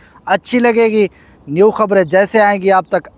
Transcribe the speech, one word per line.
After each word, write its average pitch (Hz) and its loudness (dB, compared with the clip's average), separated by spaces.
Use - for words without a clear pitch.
अच्छी 240 -2
लगेगी। 220 0
न्यू 175 2
ख़बरें 202 0
जैसे 190 0
आएंगी 202 0
आप 185 0
तक 180 -4